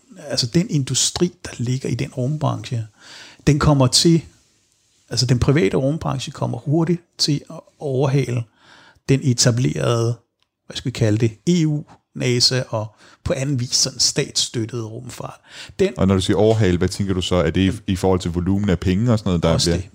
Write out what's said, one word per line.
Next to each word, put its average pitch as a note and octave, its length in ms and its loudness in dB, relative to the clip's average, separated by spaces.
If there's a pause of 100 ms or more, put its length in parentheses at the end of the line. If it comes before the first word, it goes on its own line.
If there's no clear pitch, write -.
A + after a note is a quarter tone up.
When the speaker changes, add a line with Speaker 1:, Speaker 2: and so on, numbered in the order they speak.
(180)
Speaker 1:
altså, B2+ 280 -4
den E3 240 0
industri, D3 600 -2 (120)
der - 120 -14
ligger B2+ 320 -4
i - 60 -2
den B2+ 160 -4
rumbranche, B2 760 -4 (600)
den D3 120 6
kommer C#3 280 4
til, E3 360 4 (880)
altså, B2+ 160 0
den A#2+ 120 2
private C#3+ 380 2
rumbranche C#3 560 -2
kommer B2 260 -6
hurtigt E3 440 0 (160)
til C#3+ 220 0 (100)
at D#3+ 100 -18 (180)
overhale C3 640 0 (640)
den C3+ 140 4
etablerede, A#2+ 960 0 (480)
hvad - 100 -14
skal - 120 -10
vi B2 100 -4
kalde A2 200 2
det, A2+ 140 0 (140)
E E3+ 200 4
U D3+ 160 -2 (340)
nasa B2+ 520 0
og G#2+ 180 -4 (380)
på - 80 -2
anden C3+ 280 -2
vis B2 160 -4
sådan B2+ 220 -2
statsstøttet A#2 840 -4
rumfart. A#2 560 -14 (380)
Den F#3+ 200 0
Speaker 2:
Og F#2+ 100 4
når G2 60 6
du F#2+ 60 4
siger F#2 160 0
overhale, G#2 420 4
hvad F#2 100 0
tænker G2 260 -4
du F#2 60 -2
så? - 140 -2
Er E2+ 160 2
det F#2 240 2 (120)
i, G2+ 60 -2
i F#2 40 -2
forhold F#2 240 0
til F2 100 -6
volumen G2 400 -2
af F2 80 2
penge G#2 340 0
og G#2+ 60 2
sådan G#2 100 -6
noget, F2 140 0
der E2 60 2
Speaker 1:
Også E2 220 2
Speaker 2:
bliver E2+ 100 0
Speaker 1:
det, - 140 -12